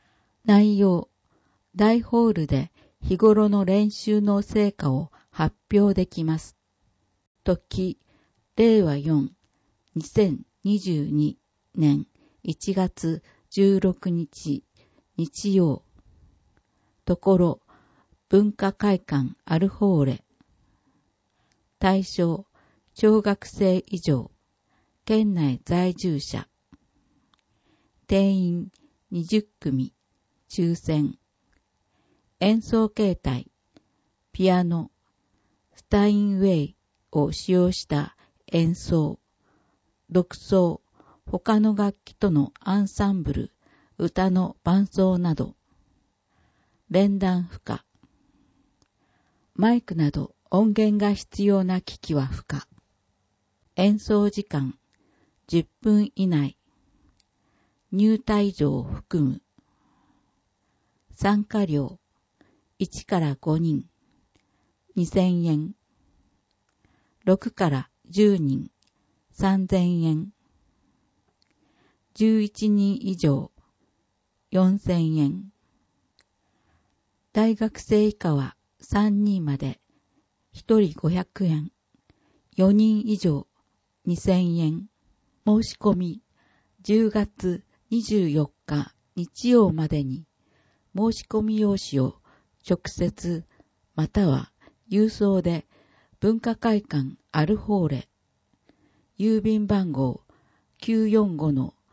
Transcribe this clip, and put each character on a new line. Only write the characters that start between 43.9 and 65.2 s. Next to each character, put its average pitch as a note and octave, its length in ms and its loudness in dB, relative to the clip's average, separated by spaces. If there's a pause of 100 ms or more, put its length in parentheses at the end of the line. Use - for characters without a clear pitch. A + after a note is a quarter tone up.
歌 F#3 320 -2
の F#3 340 -2
伴 F#3+ 220 2
奏 F#3 320 0
な F3 160 0
ど。 - 220 -6 (1300)
連 G3 280 2
弾 F#3 260 -2
不 - 160 -14
可。 - 240 -10 (1700)
マ A3 180 2
イ A#3+ 80 0
ク - 140 -14
な D3+ 160 0
ど - 240 -10 (160)
音 G#3 240 2
源 G#3+ 220 2
が G#3 160 0
必 - 300 -6
要 G3 200 2
な F#3 180 -2
機 - 160 -18
器 - 160 -8
は C3+ 140 0
不 - 160 -10
可。 - 240 -10 (1080)
演 G#3 240 2
奏 G#3 300 0
時 G3+ 140 -6
間、 C3+ 340 -6 (720)
十 E3+ 180 0 (160)
分 G#3 340 2
以 F#3+ 120 -2
内。 D3 300 -2 (1300)
入 G#3 240 2
退 G#3 380 -2
場 C#3+ 240 -2
を B2+ 60 -6
含 D3 400 -4
む。 C3 180 -2 (1700)
参 G#3 320 0
加 G#3 220 -2
料、 D3 340 -4 (800)
一 - 260 -8
か F#3 140 -2
ら D3 220 -2
五 D#3+ 160 -2
人、 D#3+ 280 -2 (1080)
二 F3 100 0
千 F3+ 400 0